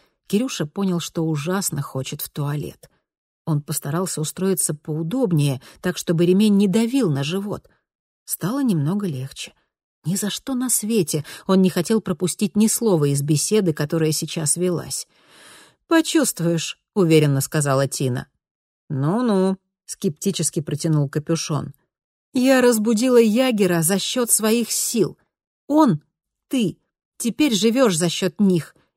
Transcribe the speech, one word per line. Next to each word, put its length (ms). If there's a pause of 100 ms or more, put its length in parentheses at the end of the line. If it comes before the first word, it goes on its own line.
(280)
Кирюша 360
понял, 340
что 280
ужасно 560
хочет 400
в 80
туалет. 580 (560)
Он 160
постарался 640
устроиться 500
поудобнее, 880 (220)
так, 160
чтобы 260
ремень 320
не 120
давил 420
на 120
живот. 460 (560)
Стало 380
немного 440
легче. 460 (540)
Ни 100
за 140
что 240
на 160
свете 520 (240)
он 140
не 80
хотел 320
пропустить 560
ни 100
слова 380
из 160
беседы, 540
которая 380
сейчас 440
велась. 500 (800)
«Почувствуешь», 960 (160)
уверенно 460
сказала 440
Тина. 400 (640)
«Ну-ну», 720 (260)
скептически 760
протянул 480
Капюшон. 640 (580)
«Я 280
разбудила 600
Ягера 600
за 160
счёт 320
своих 420
сил. 460 (500)
Он, 340 (460)
ты, 300 (400)
теперь 360
живёшь 420
за 120
счёт 320
них. 340 (220)